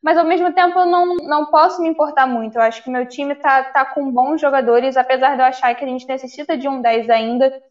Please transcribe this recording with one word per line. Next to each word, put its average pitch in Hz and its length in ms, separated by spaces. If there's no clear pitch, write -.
Mas, 311 140
ao 339 80
mesmo 349 280
tempo, 359 260
eu 359 80
não, 359 300
não 302 300
posso 330 360
me 320 60
importar 302 380
muito. 226 300
Eu 233 60
acho 226 200
que 254 80
meu 254 160
time 285 280
tá, 269 300
tá 262 200
com 269 260
bons 262 300
jogadores, 262 560
apesar 262 380
de 254 80
eu 254 40
achar 254 280
que 262 100
a 269 40
gente 254 200
necessita 269 480
de 262 100
um 269 140
dez 226 300
ainda. 240 600